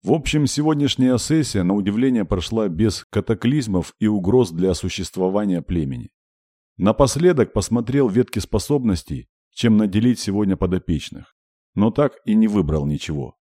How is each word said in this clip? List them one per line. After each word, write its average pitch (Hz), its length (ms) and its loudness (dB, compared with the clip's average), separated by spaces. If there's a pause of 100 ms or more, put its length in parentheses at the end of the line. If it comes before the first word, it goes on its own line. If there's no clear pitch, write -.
В 107 60 2
общем, 151 340 0
сегодняшняя 143 720 0
сессия, 120 460 -2
на 92 100 2
удивление, 104 500 0
прошла 104 440 -2
без 95 420 0
катаклизмов 110 880 -2
и 107 80 0
угроз 104 460 2
для 90 200 0
существования 92 880 -2
племени. 67 480 -6 (640)
Напоследок 143 760 2
посмотрел 120 560 0
ветки 110 300 0
способностей, 117 880 -2 (240)
чем 110 260 2
наделить 107 440 2
сегодня 98 360 0
подопечных, - 800 -4 (400)
но 104 160 2
так 143 340 0
и 107 120 2
не 110 100 6
выбрал 80 400 0
ничего. 71 560 -6